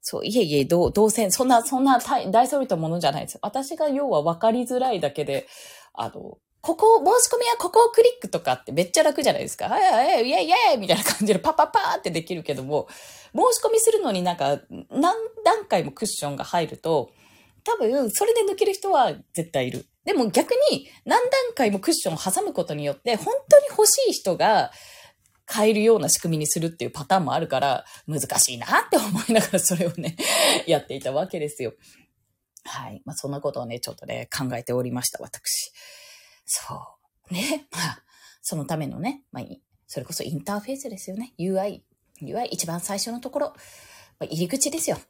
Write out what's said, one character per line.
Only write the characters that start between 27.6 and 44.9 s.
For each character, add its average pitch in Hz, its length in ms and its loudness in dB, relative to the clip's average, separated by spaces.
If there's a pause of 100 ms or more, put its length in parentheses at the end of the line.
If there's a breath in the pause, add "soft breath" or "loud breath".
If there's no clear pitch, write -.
難 151 140 -4 (180)
し - 140 2
い 117 60 -10
な 117 80 -10 (140)
っ - 80 -6
て 339 80 4
思 220 100 0 (200)
い 233 60 2
な 220 80 6
が - 120 -2
ら 185 60 2
そ 175 160 0
れ 175 120 0
を - 60 -2
ね、 165 220 -8 (260 loud breath)
<laughs> - 260 2
や 156 120 2
っ - 60 -10
て 127 100 -12
い 135 60 -12
た 131 100 -6
わ 156 160 -2
け 180 120 -10
で 151 100 -6
す 139 140 -12
よ。 110 100 -8 (880 soft breath)
は 127 280 -14
い。 110 120 -16
ま - 100 -12
あ、 - 20 -10
そ - 120 -8
ん 139 40 -6
な 143 100 -8
こ 143 100 -4
と 123 80 -8
を 123 60 -8
ね、 117 140 -10
ち - 100 -10
ょ 113 40 -14
っ - 20 -14
と - 100 -20
ね、 120 260 -10
考 127 240 -4
え 117 80 -6
て 123 100 -4
お 127 100 0
り 123 80 -6
ま 123 120 -6
し - 60 -2
た、 - 140 -12
私。 - 480 -8 (720 loud breath)
そ - 520 -10 (340)
う。 - 20 -6
ね。 285 380 -4
ま 170 80 -12
あ、 156 240 -6 (400 soft breath)
そ - 140 -6
の 143 80 -6
た 160 120 -4
め 151 80 -4
の - 140 -10
ね、 254 320 -6
ま 123 80 -12
あ、 - 20 -10
い-、 - 180 -16 (280)
そ - 120 -10
れ 127 60 -12
こ - 80 -12
そ - 100 -8
イ - 80 -8
ン 147 120 -6
タ 202 140 -6
ー - 20 -4
フ 208 80 -14
ェ 262 60 -6
ー 269 40 -8
ス 277 100 -12
で 208 120 -12
す - 100 -14
よ 190 80 -10
ね。 240 200 -12
ユ 190 180 -4
ー 190 40 0
ア 196 60 -2
イ。 - 180 -8 (380)
ユ 156 140 -10
ー 226 40 -4
ア 247 40 -4
イ、 - 60 -6
一 175 180 -6
番 170 120 -6
最 196 200 -6
初 226 120 -6
の 240 80 -10
と 269 120 -12
こ 285 80 -6
ろ。 - 80 -2 (720 loud breath)
ま 156 60 -6
あ、 - 0 -
入 160 160 -6
り 180 60 0
口 269 220 -2
で 330 80 -6
す 320 140 -4